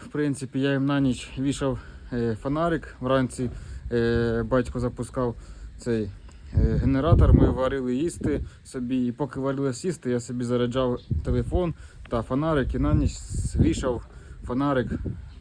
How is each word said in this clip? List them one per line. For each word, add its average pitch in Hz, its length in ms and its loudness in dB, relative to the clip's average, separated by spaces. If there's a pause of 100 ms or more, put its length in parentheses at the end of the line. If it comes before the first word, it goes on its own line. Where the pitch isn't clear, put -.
В - 40 -16
принципі, 139 520 -2
я 139 120 2
їм 135 140 2
на 143 140 2
ніч 127 380 0
вішав, 135 400 0 (340)
е, 117 300 0
фонарик. 160 580 -2
Вранці, 127 500 0 (420)
е, 117 500 2
батько 123 380 0
запускав 120 540 -4 (440)
цей, 113 240 -2
е, 98 80 -6 (460)
генератор, 135 760 6
ми - 160 10
варили 131 440 0
їсти 143 500 -2 (200)
собі. 127 420 -2
І 120 60 0
поки 135 280 -4
варилось 135 440 -2
їсти, 160 260 -4
я 120 100 2
собі 123 240 -6
заряджав 123 560 0 (240)
телефон 127 500 0 (340)
та 117 140 0
фонарик 131 520 0
і 127 40 -2
на 143 160 2
ніч 151 240 2 (380)
вішав 127 500 0 (380)
фонарик 131 460 0 (500)